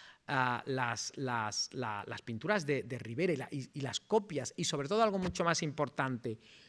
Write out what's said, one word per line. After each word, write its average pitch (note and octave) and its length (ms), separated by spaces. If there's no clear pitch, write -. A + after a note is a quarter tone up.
ah, B2+ 380
las, B2 500
las, A#2 580
la, G#2+ 320
las A2 160
pinturas D3+ 440
de, C3+ 180
de B2 160
Rivera D3+ 320
y D3 60
la, B2+ 120
y, C3+ 240
y D3 60
las C3+ 220
copias, G3+ 560
y F3 80
sobre C#3+ 240
todo G#3+ 120
algo G3+ 180
mucho F3+ 260
más E3 180
importante, C3 720